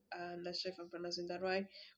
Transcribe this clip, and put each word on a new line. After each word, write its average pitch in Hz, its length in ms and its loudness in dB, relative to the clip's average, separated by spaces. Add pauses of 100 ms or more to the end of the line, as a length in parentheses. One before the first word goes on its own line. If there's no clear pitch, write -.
(140)
I'm 175 300 -2
not 180 140 0
sure 185 160 0
if - 40 -16
I'm 170 120 -8
pronouncing 175 380 -2
that 180 140 0
right, 190 260 4 (300)